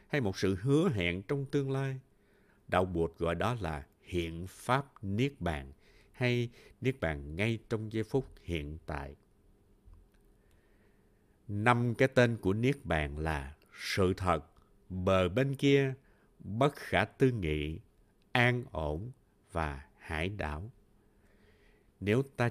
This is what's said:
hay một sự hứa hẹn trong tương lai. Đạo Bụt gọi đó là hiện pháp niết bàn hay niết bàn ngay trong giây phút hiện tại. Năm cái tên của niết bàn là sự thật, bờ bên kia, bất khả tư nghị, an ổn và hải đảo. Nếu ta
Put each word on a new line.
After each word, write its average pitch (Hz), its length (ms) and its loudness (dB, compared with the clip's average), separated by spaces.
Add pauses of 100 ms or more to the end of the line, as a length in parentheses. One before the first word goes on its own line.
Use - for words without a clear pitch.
hay 147 140 0
một 98 160 0
sự 98 180 2
hứa 139 340 2
hẹn 90 320 0
trong 139 240 -4
tương 139 260 -2
lai. 135 280 -4 (680)
Đạo 92 180 2
Bụt 85 320 -2
gọi 82 180 0
đó 98 260 0
là 78 240 -6 (160)
hiện 85 460 -6
pháp 135 380 -2 (160)
niết 110 400 -2
bàn 71 320 -4 (380)
hay 120 380 0 (320)
niết 127 180 -2
bàn 73 360 -4
ngay 107 240 0 (100)
trong 107 240 -4
giây 110 100 -2
phút 131 220 -2 (180)
hiện 78 420 -6
tại. 69 300 -8 (2250)
Năm 117 480 2
cái 131 120 4
tên 120 300 4
của 92 160 0
niết 123 320 0
bàn 73 320 -2
là 76 380 -4 (180)
sự 92 400 0
thật, 87 260 0 (500)
bờ 92 400 2
bên 131 260 0
kia, 139 380 4 (460)
bất 117 360 0
khả 95 300 0
tư 131 260 2
nghị, 78 480 -2 (520)
an 123 400 2
ổn 80 400 -4 (400)
và 73 340 -4 (120)
hải 80 320 -4
đảo. 87 420 -6 (1300)
Nếu 107 240 2
ta 120 280 -2